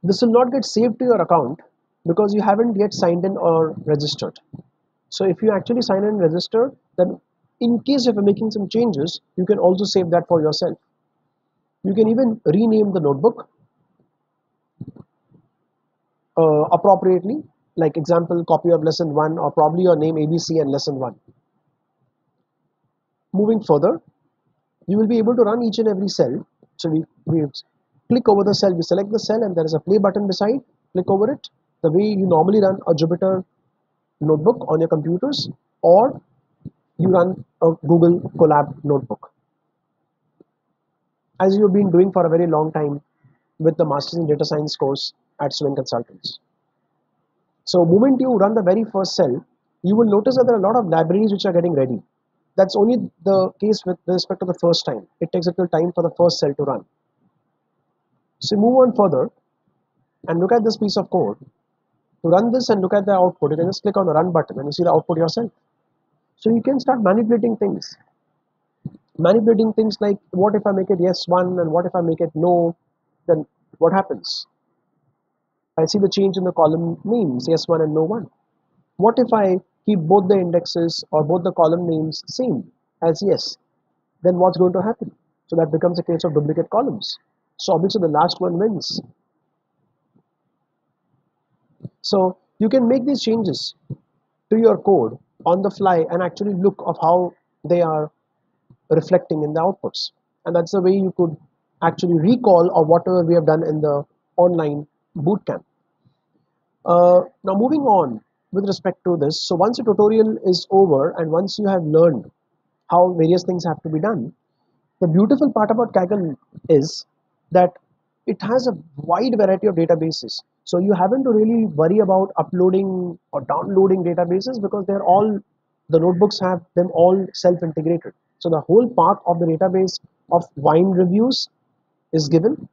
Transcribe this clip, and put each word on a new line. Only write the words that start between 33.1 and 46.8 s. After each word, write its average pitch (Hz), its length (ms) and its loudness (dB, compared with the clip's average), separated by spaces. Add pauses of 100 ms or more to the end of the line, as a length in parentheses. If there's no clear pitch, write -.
notebook 156 480 0
on 156 120 0
your 160 80 0
computers, 170 600 -4 (340)
or 196 380 4 (800)
you 180 100 2
run 185 360 2 (160)
a 165 120 4 (140)
Google 170 340 4 (160)
Colab 147 360 2 (120)
notebook, 139 480 -4 (2000)
as 190 160 2
you've 202 160 4
been 196 180 2
doing 185 220 4
for 180 120 2
a 165 40 0
very 170 180 2
long 156 240 0
time 147 300 -4 (580)
with 160 180 0
the 175 80 0
Masters 143 360 -4
in 160 80 -2
Data 147 160 0
Science 151 320 -6
course 139 360 -4 (280)
at 143 120 -4
Swing 139 220 -4
Consultants. - 640 -8 (1300)